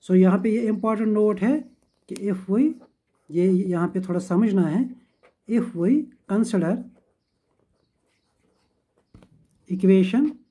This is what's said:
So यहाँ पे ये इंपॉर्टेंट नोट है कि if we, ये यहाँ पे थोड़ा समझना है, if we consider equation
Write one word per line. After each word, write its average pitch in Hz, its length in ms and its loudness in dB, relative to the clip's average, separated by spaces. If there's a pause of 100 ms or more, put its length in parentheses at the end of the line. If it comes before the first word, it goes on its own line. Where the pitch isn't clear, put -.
So 185 100 2
यहाँ 185 240 6
पे 220 120 -2
ये 226 160 0
इंपॉर्टेंट 220 420 -2
नोट 208 300 0
है 247 180 0 (520)
कि - 60 -12 (160)
if 185 180 -8
we, 262 220 2 (580)
ये 175 220 0
यहाँ 180 360 0
पे 180 140 -6
थोड़ा 180 180 -4
समझना 190 420 0
है, 165 220 0 (680)
if 220 260 -4
we 175 160 0 (400)
consider 196 420 0 (3000)
equation 190 600 2 (220)